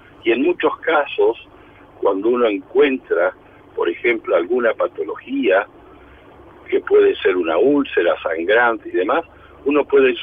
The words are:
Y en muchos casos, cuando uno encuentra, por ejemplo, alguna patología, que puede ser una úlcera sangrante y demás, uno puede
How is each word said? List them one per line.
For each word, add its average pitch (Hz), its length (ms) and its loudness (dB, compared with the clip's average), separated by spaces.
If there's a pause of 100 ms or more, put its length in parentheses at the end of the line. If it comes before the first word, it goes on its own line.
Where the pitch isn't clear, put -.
(240)
Y 175 80 2
en 127 100 0
muchos 170 380 0
casos, 143 680 -2 (520)
cuando 98 300 0
uno 123 180 2
encuentra, 101 880 0 (420)
por - 120 -2
ejemplo, 117 480 -2
alguna 110 380 0
patología, 98 920 -2 (1000)
que - 140 -2
puede 101 360 2
ser 95 200 0
una 80 200 -2
úlcera 127 640 0
sangrante 107 680 0
y - 20 -12
demás, 165 320 -2 (420)
uno 143 200 0
puede 135 380 4